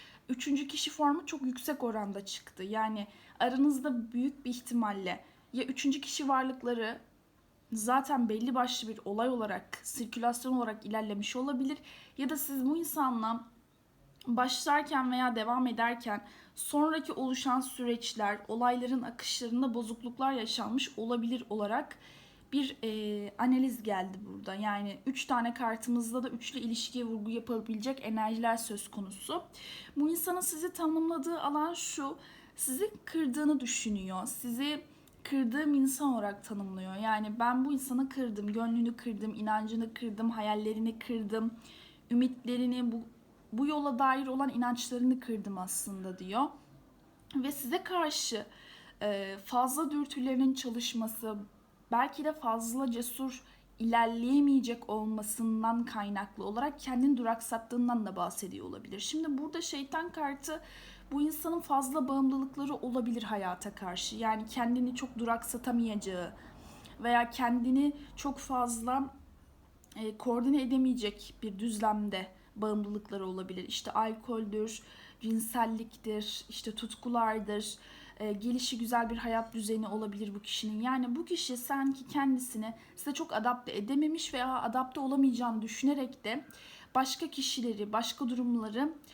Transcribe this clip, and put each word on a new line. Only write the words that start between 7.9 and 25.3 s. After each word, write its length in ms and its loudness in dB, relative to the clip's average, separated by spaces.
belli 260 0
başlı 320 0
bir 180 -8
olay 240 0
olarak, 540 -4
sirkülasyon 720 -2
olarak 320 0
ilerlemiş 500 -2
olabilir 420 0
ya 120 0
da 80 -2
siz 280 -2
bu 120 4
insanla 680 0
başlarken 840 2
veya 240 2
devam 320 2
ederken 580 0
sonraki 580 2
oluşan 480 2
süreçler, 840 -2
olayların 540 2
akışlarında 720 0
bozukluklar 580 -2
yaşanmış 680 -2
olabilir 520 0
olarak 480 -2
bir, 300 0
e, 540 -2
analiz 460 4
geldi 420 -2
burada. 300 -8
Yani 500 -2
üç 200 -2
tane 280 2